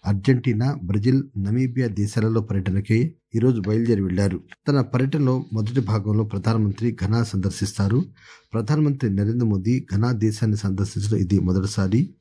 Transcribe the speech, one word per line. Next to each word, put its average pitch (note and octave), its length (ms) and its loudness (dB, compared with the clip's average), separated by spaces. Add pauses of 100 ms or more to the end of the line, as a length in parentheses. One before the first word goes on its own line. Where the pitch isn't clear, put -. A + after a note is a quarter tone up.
అర్జెంటీనా, A#2 760 2
బ్రెజిల్, G#2+ 400 2 (140)
నమీబియా A#2+ 500 -2
దేశాలలో G#2+ 540 0
పర్యటనకై G2+ 720 0 (220)
ఈరోజు A#2 260 2
బయలుదేరి G#2+ 400 0
వెళ్లారు. F#2 400 0 (260)
తన C#3+ 140 2
పర్యటనలో C3 720 0
మొదటి A2 260 -2
భాగంలో G#2+ 440 0
ప్రధానమంత్రి G#2+ 800 0
ఘనా A2+ 180 0
సందర్శిస్తారు. G2 800 -2 (500)
ప్రధానమంత్రి C3+ 600 0
నరేంద్ర A2+ 300 0
మోదీ G#2+ 400 0 (100)
ఘనా A#2 160 2
దేశాన్ని G#2+ 460 0
సందర్శించడం G2+ 600 -2
ఇది F#2+ 220 2
మొదటిసారి F#2+ 800 0